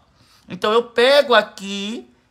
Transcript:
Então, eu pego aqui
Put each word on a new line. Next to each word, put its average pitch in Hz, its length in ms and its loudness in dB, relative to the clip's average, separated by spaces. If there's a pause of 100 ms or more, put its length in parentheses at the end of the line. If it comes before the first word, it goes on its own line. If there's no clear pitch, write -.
(460)
Então, 208 280 -4
eu 233 160 2
pego 269 420 2
aqui 202 760 -2 (240)